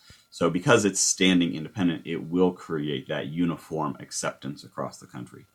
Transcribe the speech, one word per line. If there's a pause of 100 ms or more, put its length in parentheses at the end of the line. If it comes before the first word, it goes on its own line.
(300)
So
because
it's
standing
independent,
it
will
create
that
uniform
acceptance
across
the
country. (100)